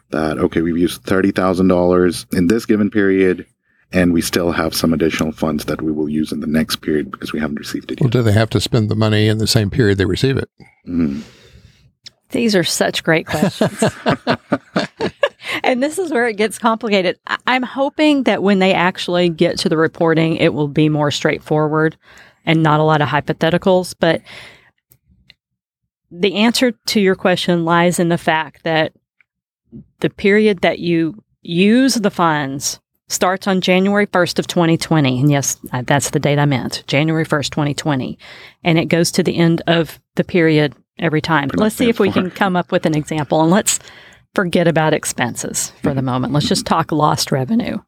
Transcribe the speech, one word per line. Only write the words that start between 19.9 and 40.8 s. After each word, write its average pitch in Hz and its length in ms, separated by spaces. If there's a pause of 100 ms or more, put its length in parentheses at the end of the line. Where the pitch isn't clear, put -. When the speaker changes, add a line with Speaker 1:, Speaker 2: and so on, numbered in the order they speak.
Speaker 3:
it 160 180
will 147 140
be 151 200
more 147 220
straightforward 156 840 (500)
and 160 160
not 151 180
a 156 40
lot 156 180
of 143 60
hypotheticals. 165 880
But 165 240 (1900)
the 175 260
answer 233 360
to - 280
your 190 160
question 175 480
lies 170 340
in 170 100
the 170 100
fact 156 460
that 160 280 (1080)
the 165 100
period 208 520
that 170 160
you 165 440 (200)
use 214 520
the 208 160
funds 147 720 (280)
starts 190 380
on 190 140
January 196 460
first 175 320
of 175 80
twenty 165 300
twenty. 139 440
And 147 100
yes, 139 280 (140)
I, 127 100
that's 143 280
the 151 100
date 143 180
I 147 80
meant, 123 400
January 160 380
first, 147 280
twenty 147 220
twenty. 135 440 (460)
And 165 140
it 143 80
goes 170 260
to 185 100
the 160 140
end 165 300
of 165 340 (140)
the 175 100
period 156 500 (240)